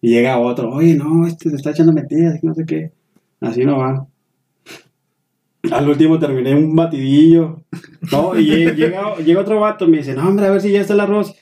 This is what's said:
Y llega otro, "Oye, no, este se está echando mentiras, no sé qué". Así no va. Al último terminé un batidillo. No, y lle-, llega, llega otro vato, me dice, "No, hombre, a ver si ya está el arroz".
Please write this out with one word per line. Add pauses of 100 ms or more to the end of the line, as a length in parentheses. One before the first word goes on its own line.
Y
llega
otro,
"Oye,
no,
este
se
está
echando
mentiras,
no
sé
qué". (480)
Así
no
va. (1700)
Al
último
terminé
un
batidillo. (500)
No,
y
lle-,
llega,
llega
otro
vato,
me
dice,
"No,
hombre,
a
ver
si
ya
está
el
arroz".